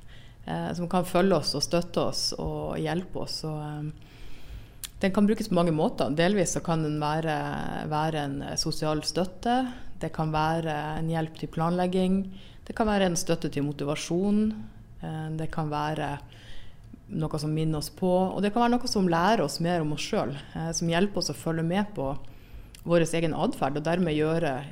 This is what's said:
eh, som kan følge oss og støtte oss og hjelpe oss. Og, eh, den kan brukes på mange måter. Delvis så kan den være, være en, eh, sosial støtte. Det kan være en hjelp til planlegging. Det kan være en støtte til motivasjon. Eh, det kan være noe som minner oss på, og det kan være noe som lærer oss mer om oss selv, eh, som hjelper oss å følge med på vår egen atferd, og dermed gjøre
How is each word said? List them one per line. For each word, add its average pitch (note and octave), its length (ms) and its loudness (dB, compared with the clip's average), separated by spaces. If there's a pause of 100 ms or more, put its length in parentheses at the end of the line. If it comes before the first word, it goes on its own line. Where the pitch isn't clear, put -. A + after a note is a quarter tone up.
(460)
eh, E3 280 -4
som E3+ 160 -2
kan F3+ 160 2
følge F3+ 320 4
oss - 180 0
og D3 80 0
støtte - 340 0 (120)
oss - 280 0
og D3+ 380 -4
hjelpe D#3+ 400 -2
oss. - 300 -4
Og, D#3 180 -4
eh, D3+ 280 -6 (1080)
den G3 140 2
kan G3+ 120 6
brukes A3 220 2
på F#3 80 0
mange F3 160 6
måter. D3+ 420 2
Delvis F3 380 4
så C#3+ 100 -2
kan D#3+ 220 0
den D3+ 160 -2
være, D3+ 880 -2
være D#3 280 0
en, C#3 260 -2
eh, D#3 140 -6
sosial D#3 480 0
støtte. A#3+ 680 0 (260)
Det D#3+ 140 -4
kan D#3+ 220 0
være D#3 680 0
en D#3+ 80 0
hjelp D#3+ 300 -2
til D3+ 100 -6
planlegging. F3+ 840 2 (380)
Det - 80 -10
kan A3+ 100 2
være G3+ 200 4
en F3 100 2
støtte E3 340 2
til C#3+ 140 0
motivasjon. E3+ 880 2 (480)
Eh, D#3 360 -6
det D#3+ 120 -2
kan D#3 200 -2
være D3 500 -2 (960)
noe D#3 240 -2
som D3+ 160 -2
minner D#3 220 2
oss D3 120 -6
på, F#3 460 2
og F#3 60 0
det G3+ 100 2
kan A#3+ 120 2
være A#3+ 140 4
noe B3 100 -2
som G3 200 2
lærer F3+ 320 4
oss D3+ 220 0
mer F3 180 2
om D3+ 140 0
oss D3 80 -4
selv, C#3 340 0 (180)
eh, E3 200 -4
som E3+ 160 0
hjelper F3+ 280 2
oss E3+ 120 0
å D3 40 -4
følge D#3+ 300 -2
med F#3 220 2 (100)
på C#3 220 -2 (640)
vår E3+ 160 4 (160)
egen E3 180 2
atferd, D3+ 440 0
og D3+ 80 -2
dermed E3+ 280 2
gjøre D3+ 580 2